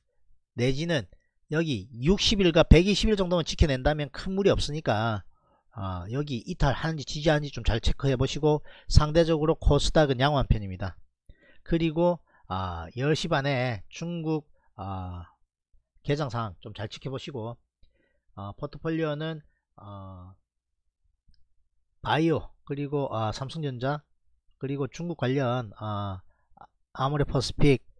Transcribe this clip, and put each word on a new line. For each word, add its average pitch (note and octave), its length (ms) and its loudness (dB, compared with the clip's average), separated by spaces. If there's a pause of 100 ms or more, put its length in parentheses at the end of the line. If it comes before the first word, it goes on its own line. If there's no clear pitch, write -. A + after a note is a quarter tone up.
(540)
내지는 C3+ 500 0 (460)
여기 D3+ 380 -2 (120)
육십 G3 400 2
일과 E3 220 6
백이십 F#3+ 460 4
일 G#3+ 80 2
정도만 F3+ 280 0
지켜낸다면 D3 680 0
큰 - 220 -8
무리 F#3+ 160 4
없으니까, A2+ 760 -2 (480)
아, F#2 400 -8
여기 C#3+ 240 -4 (100)
이탈하는지 D#3 600 -2
지지하는지 D3+ 440 0
좀 A2+ 140 -10
잘 A2+ 160 2
체크해 - 340 2
보시고, C#3+ 480 2 (240)
상대적으로 D#3 680 4
코스닥은 C#3+ 640 4
양호한 C#3 260 4
편입니다. F#2+ 500 -2 (680)
그리고, E3 560 0 (260)
아, F2+ 400 -6 (100)
열 D3 200 2
시 - 100 -4
반에 C3 600 0
중국, D#3+ 600 -4 (280)
아, F#2 500 -10 (760)
개장 C#3+ 260 -2
상황 A2+ 300 -6
좀 A2 120 -14
잘 G#2 160 -8
지켜보시고, C3 720 -10 (760)
아, G2 220 -10
포트폴리오는, D#3 840 -4 (340)
아, F#2+ 580 -16 (1700)
바이오, D3 460 0 (160)
그리고, C#3+ 520 -4
아, A2 140 -2
삼성전자, C3+ 720 -4 (560)
그리고 C#3 300 -4
중국 E3+ 280 -6
관련, B2 600 -2
아, G2+ 420 -4 (720)
아모레 C#3 320 0
퍼스픽, - 600 2 (140)